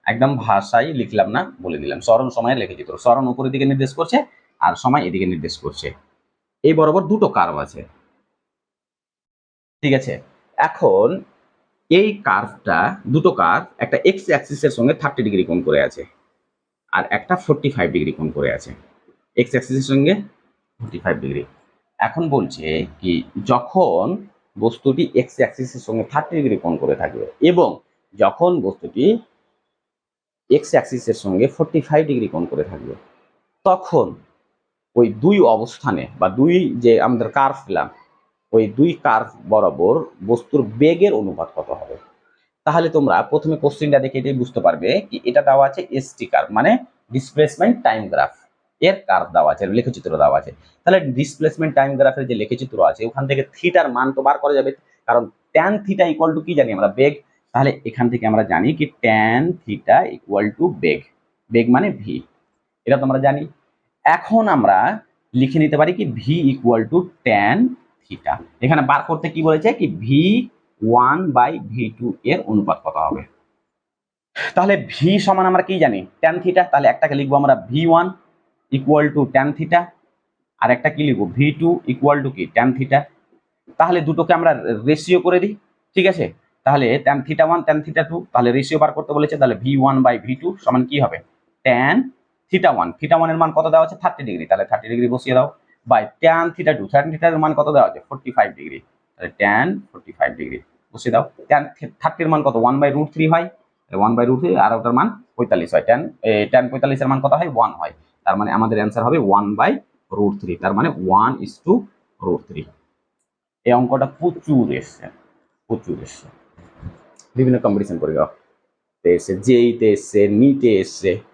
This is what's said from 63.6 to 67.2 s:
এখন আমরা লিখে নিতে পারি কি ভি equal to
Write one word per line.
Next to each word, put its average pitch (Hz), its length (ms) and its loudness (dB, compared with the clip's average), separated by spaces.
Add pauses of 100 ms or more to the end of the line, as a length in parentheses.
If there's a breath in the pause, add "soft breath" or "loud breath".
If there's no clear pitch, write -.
এখন 220 280 0 (120)
আমরা 98 220 4 (640)
লিখে 135 220 0
নিতে 151 160 2
পারি 156 200 4
কি 208 60 -2 (140)
ভি 117 160 -2 (160)
equal 117 300 2 (100)
to 160 60 2 (280)